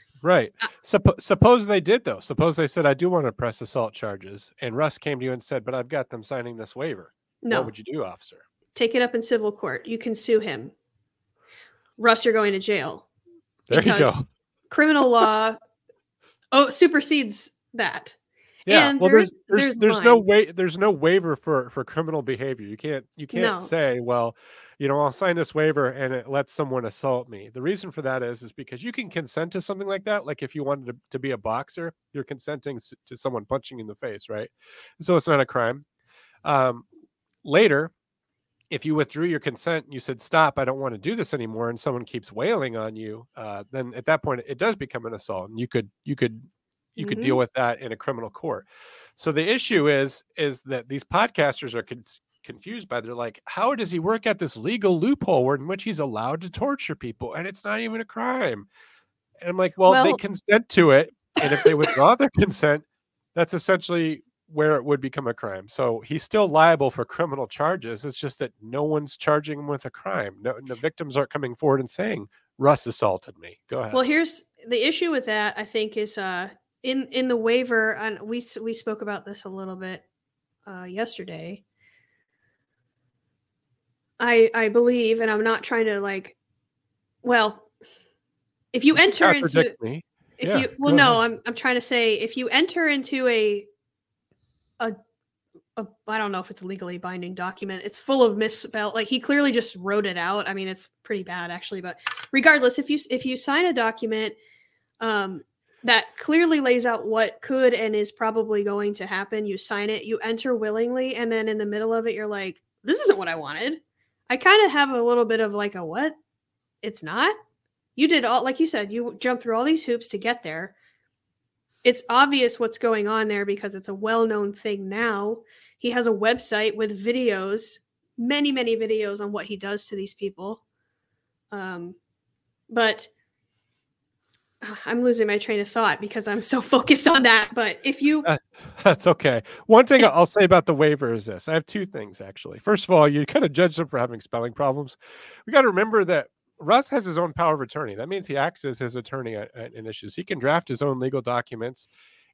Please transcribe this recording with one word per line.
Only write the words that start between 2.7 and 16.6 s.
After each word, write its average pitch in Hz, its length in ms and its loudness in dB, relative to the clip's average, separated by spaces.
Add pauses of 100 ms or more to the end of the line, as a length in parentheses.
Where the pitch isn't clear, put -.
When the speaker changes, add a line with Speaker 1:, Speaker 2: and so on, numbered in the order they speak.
Speaker 1:
"I 139 80 6
do 170 160 0
wanna 147 220 0
press 120 280 -4
assault 113 320 -4
charges," 101 680 -12
and 120 160 -6
Russ 147 200 0
came 143 220 -6
to 123 60 -8
you 131 80 -2
and 123 100 -8
said, 127 220 -6
"But 127 100 -6
I've 123 140 -6
got 139 220 -6
them 113 120 -14
signing 120 340 -10
this 110 200 -16
waiver." 123 360 -10 (300)
Speaker 2:
No. 226 160 -2
Speaker 1:
What 127 80 -2
would 107 120 -14
you 110 60 -20
do, 151 200 -6
officer? - 400 -16 (300)
Speaker 2:
Take 226 200 0
it 247 80 4
up 247 140 -2
in 226 60 -2
civil 214 280 -2
court. - 340 -8
You 226 140 -8
can 226 160 -6
sue 220 240 2
him. 143 320 -6 (1300)
Russ, 226 260 4
you're 226 100 4
going 208 180 2
to 196 60 -4
jail. 190 500 -4 (600)
Speaker 1:
There 151 120 4
you - 40 -2
go. 214 140 4
Speaker 2:
Because 135 260 4 (460)
criminal 294 400 4
law, 220 460 4 (920)
oh, 269 200 6